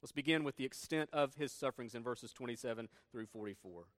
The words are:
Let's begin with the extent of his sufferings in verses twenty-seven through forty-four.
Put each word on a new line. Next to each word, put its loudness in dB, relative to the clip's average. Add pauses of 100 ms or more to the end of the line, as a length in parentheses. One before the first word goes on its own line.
Let's -12
begin 6
with 0
the 0
extent 0
of 4
his -2
sufferings -2
in -4
verses -4
twenty-seven -4 (240)
through -6
forty-four. -8 (140)